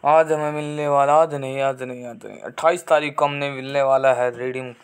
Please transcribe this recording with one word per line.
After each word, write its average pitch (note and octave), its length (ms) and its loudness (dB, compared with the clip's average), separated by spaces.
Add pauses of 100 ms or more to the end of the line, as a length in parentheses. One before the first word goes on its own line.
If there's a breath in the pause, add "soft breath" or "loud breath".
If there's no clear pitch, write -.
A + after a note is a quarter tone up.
आज D#3 260 6
हमें D3+ 200 0
मिलने D3+ 360 -4
वाला, C#3+ 260 4
आज D#3 200 4
नहीं, C3+ 280 -6
आज C3+ 200 -2
नहीं, B2+ 240 -10
आज A#2 200 -16
नहीं, G#2 140 -16
अट्ठाईस E3+ 460 -2
तारीख D3+ 280 2
को D3+ 100 0
हमने C#3+ 260 -2
मिलने C3+ 320 -4
वाला C3+ 320 4
है B2 220 0
Redeem B2+ 360 -8 (120)